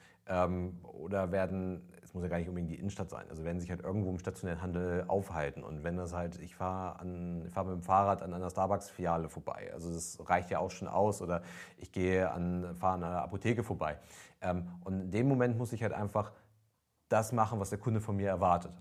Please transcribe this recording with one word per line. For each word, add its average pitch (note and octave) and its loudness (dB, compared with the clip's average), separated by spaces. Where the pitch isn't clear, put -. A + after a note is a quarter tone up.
Ähm, F2+ 0
oder F#2 -2
werden, F#2 0
es - -20
muss F2+ -4
ja F2 -2
gar E2+ 0
nicht E2+ 0
unbedingt F2 -4
die E2 -6
Innenstadt G2 -4
sein, - -10
also D#2+ -8
werden E2+ -2
sich F2 -6
halt F2 -4
irgendwo F#2+ 0
im F2+ -2
stationären F2+ -4
Handel F2 0
aufhalten. D#2+ -2
Und D#2 -8
wenn E2+ -2
das F2+ -4
halt, F2 -4
ich - -14
fahr F#2 -4
an, F2 -6
ich F2 -12
fahr F#2+ -2
mit F#2 -2
dem F2 -4
Fahrrad G2 6
an F2+ -6
einer F2+ -4
Starbucks-Filiale F2 2
vorbei, - -8
also E2+ -6
das - -6
reicht F2+ 4
ja F2+ 2
auch F#2+ 0
schon - -8
aus, G2+ 2
oder F2 0
ich - -14
gehe F#2 4
an, F2 -2
fahr F#2 4
an F2+ -2
einer F2 0
Apotheke G#2+ 0
vorbei. D#2+ -2
Ähm, F2+ 0
und F#2+ 0
in F#2 -4
dem A2 4
Moment B2 6
muss A#2+ -2
ich A2+ -4
halt A2 0
einfach G#2 0
das A2 4
machen, A2 4
was G2 0
der G#2 -2
Kunde A2 2
von G#2 -2
mir G2 2
erwartet. F2+ 4